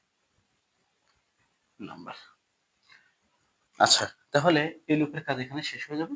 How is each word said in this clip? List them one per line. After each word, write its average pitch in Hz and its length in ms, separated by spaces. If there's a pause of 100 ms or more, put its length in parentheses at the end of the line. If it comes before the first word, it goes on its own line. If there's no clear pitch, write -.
(1800)
number। 85 380 (1600)
আচ্ছা, - 260 (280)
তাহলে 147 280 (300)
এই 151 80
লুপের 151 280
কাজ 135 160
এখানে 135 260
শেষ - 180
হয়ে 147 140
যাবে, 165 140